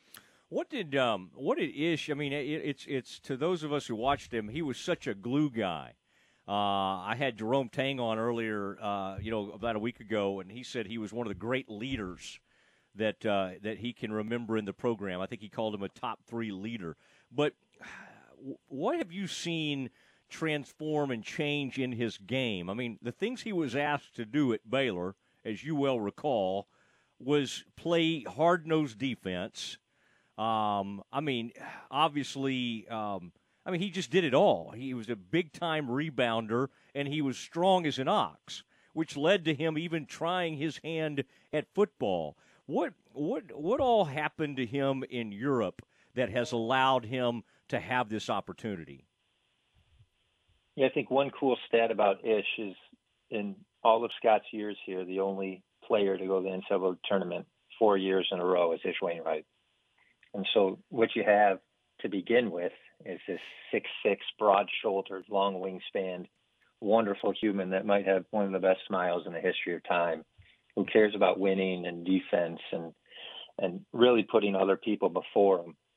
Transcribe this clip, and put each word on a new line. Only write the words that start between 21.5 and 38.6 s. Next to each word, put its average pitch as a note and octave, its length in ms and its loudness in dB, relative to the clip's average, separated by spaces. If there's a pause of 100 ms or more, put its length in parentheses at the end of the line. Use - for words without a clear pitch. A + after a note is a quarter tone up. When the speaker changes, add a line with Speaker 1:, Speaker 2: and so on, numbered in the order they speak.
Speaker 1:
in B2+ 140 -2
his A2+ 260 -2
game? G2+ 500 -2
I F#2+ 60 -4
mean, A#2 260 -6
the A#2+ 100 -8
things A#3 300 -6
he G#3+ 140 -6
was D3 200 0
asked D3 420 -2
to A#2 100 -6
do B2+ 260 2
at G#2+ 180 -6
Baylor, G2 440 0 (320)
as A2 180 -6
you D#3 100 -4
well C#3 240 2
recall, G2+ 680 0 (500)
was C#3 460 0 (100)
play E3 500 0
hard-nosed D#3 760 2
defense. G2+ 800 -6 (580)
Um, G2+ 720 0
I C#3 120 -4
mean, A#2+ 300 -2 (380)
obviously, C3+ 960 -2
um, G2+ 440 -6 (340)
I - 40 -4
mean, F3 100 0
he G3+ 80 -2
just E3+ 220 -6
did F3 140 4
it B2+ 100 2
all. A#2+ 420 4
He B2+ 160 -8
was A2+ 160 -6
a A#2+ 80 -2
big-time D#3 720 -2
rebounder, A#2+ 800 0 (260)
and C#3+ 140 -4
he D3+ 140 -2
was C3 160 -2
strong F3+ 480 2
as C3 120 -2
an C3+ 100 -2
ox, B2+ 540 -2 (300)